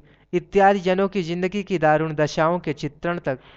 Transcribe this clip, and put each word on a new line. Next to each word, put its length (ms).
इत्यादि 460
जनों 280
की 160
जिंदगी 400
की 140
दारुण 380
दशाओं 440
के 140
चित्रण 460
तक 200